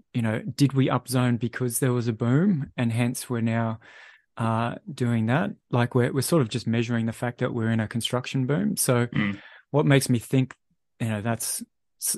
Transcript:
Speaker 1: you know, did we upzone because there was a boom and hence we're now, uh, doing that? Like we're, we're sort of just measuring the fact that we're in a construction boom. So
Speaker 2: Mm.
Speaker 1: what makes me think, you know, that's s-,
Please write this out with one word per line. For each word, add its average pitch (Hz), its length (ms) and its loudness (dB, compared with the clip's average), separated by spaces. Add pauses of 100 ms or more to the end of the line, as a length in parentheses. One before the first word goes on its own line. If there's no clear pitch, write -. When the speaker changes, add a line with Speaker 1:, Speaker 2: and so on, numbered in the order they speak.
(140)
Speaker 1:
you 120 80 -2
know, 113 200 -2
did 139 320 2
we 135 160 2
upzone 123 500 0
because 120 400 -4
there 127 140 2
was 120 140 0
a 120 60 0
boom 139 640 2
and 117 140 0
hence 120 400 -2
we're 117 100 -2
now, 113 380 0 (580)
uh, 113 380 -2 (180)
doing 120 320 0
that? 131 240 0 (220)
Like 120 240 2
we're, 123 180 4
we're 135 80 0
sort 160 220 2
of 113 60 -2
just - 180 -4
measuring 117 400 0
the 110 60 -4
fact - 260 -6
that 123 140 -2
we're 113 180 0
in 113 80 2
a 107 80 -2
construction 123 580 -2
boom. 175 320 0
So 120 300 2
Speaker 2:
Mm. 101 340 -2 (300)
Speaker 1:
what 143 160 4
makes 139 200 6
me 123 120 2
think, 131 340 0 (460)
you 117 80 -4
know, 107 140 -2
that's 117 420 -4 (360)
s-, - 180 -4